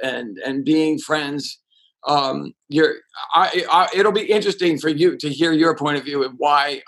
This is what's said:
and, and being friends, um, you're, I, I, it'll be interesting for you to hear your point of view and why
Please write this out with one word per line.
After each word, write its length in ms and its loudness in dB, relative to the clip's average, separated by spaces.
and, 420 -8
and 200 -4
being 340 2
friends, 600 -6
um, 460 -2
you're, 260 2
I, 360 2
I, 240 4
it'll 180 2
be 180 -2
interesting 480 0
for 100 -2
you 280 2
to 120 -8
hear 240 0
your 240 4
point 220 -2
of 60 -6
view 200 -4
and 140 -6
why 500 2